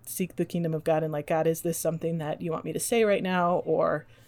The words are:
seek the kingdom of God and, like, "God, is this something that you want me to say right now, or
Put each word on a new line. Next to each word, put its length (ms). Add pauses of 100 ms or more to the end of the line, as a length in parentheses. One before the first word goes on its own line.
seek 300
the 80
kingdom 300
of 80
God 220
and, 80
like, 160
"God, 180
is 160
this 160
something 400
that 240
you 80
want 140
me 80
to 80
say 240
right 180
now, 420
or 420 (220)